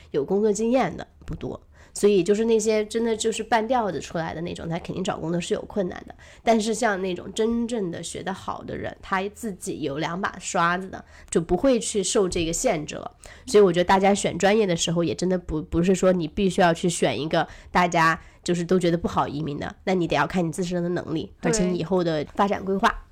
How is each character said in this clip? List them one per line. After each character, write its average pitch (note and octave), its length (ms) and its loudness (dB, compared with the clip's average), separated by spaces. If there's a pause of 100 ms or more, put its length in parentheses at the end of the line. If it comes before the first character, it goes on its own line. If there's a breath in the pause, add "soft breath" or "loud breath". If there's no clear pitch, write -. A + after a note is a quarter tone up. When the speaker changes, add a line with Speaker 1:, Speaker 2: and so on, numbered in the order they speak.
(100)
Speaker 1:
有 C#3+ 140 0
工 F#3+ 180 2
作 A3 100 4
经 A3 200 0
验 A#3+ 240 2
的 - 100 -12 (180)
不 - 120 -10
多。 - 240 -10 (340 soft breath)
所 G#3 160 4
以 F#3+ 140 6
就 G#3 100 4
是 A3 100 2
那 A3+ 140 4
些 G#3+ 280 2
真 A3+ 180 -2
的 A3+ 120 0
就 A3+ 140 0
是 G#3+ 120 -4
半 A3 260 0
吊 A3+ 220 0
子 D#3 100 -6
出 - 180 -8
来 E3 160 -4
的 D#3 60 -8
那 F3 120 -6
种， E3 160 -8
他 E3 120 -2
肯 - 120 -10
定 F#3 120 -6
找 - 120 -2
工 D#3+ 140 -6
作 E3+ 100 0
是 G#3 140 -2
有 - 80 -4
困 F#3+ 260 -4
难 - 200 -12
的。 - 60 -20 (280 loud breath)
但 A3+ 180 4
是 G#3+ 140 -2
像 G#3 260 -2
那 F#3 140 -4
种 F3+ 180 -10
真 A#3 360 0
正 G#3+ 200 -4
的 E3 140 -8
学 - 180 -10
得 F3+ 140 -6
好 - 300 -10
的 - 120 -8
人， - 240 -8
他 F#3+ 280 -2
自 G3+ 260 -10
己 D3 280 -8
有 C#3 160 -4
两 E3 220 -4
把 - 200 -4
刷 F3 360 0
子 F#3+ 140 -10
的， - 120 -12 (280 loud breath)
就 - 100 2
不 E3+ 160 0
会 C4 220 4
去 G3 240 -2
受 F#3 260 2
这 F3+ 160 -2
个 D#3+ 80 -2
限 E3 320 0
制 - 120 -10
了。 - 120 -12 (380 loud breath)
所 G#3 140 6
以 - 20 10
我 F#3 100 6
觉 E3+ 60 2
得 F3 60 4
大 F#3+ 160 4
家 G3 120 6
选 G3 240 0
专 G3 220 4
业 G#3+ 80 4
的 F3 80 0
时 - 160 -2
候 E3+ 140 2
也 E3 100 0
真 F3 140 -2
的 F3+ 100 2
不， D#3+ 240 0
不 E3 220 0
是 F#3+ 100 6
说 F#3 180 4
你 F3 140 0
必 F#3+ 240 0
须 F#3 100 0
要 F3 140 6
去 F3 140 0
选 D3 300 0
一 D3 100 -4
个 G#3+ 180 0 (240 loud breath)
大 F3+ 160 2
家 D#3+ 340 2 (220 loud breath)
就 F3 100 -2
是 F3 120 0
都 F3+ 120 2
觉 F3 140 2
得 E3+ 80 2
不 E3+ 80 -6
好 - 220 -2
移 C#3+ 120 -6
民 C#3+ 160 -6
的， - 160 -8 (120)
那 F#3+ 100 0
你 F3 140 0
得 D#3 80 2
要 C#3+ 100 2
看 F3 200 0
你 D#3+ 40 -2
自 F3+ 140 -4
身 F3 180 -2
的 F3 60 -2
能 F3 260 -4
力， - 260 -6
Speaker 2:
对。 F3+ 80 -2
Speaker 1:
而 E3 60 2
且 G#3 100 0
你 F3+ 140 0
以 E3 60 -4
后 F3+ 180 0
的 D#3+ 320 0
发 G3+ 140 2
展 G3+ 160 -4
规 F#3+ 120 -2
划。 G3+ 160 2 (200)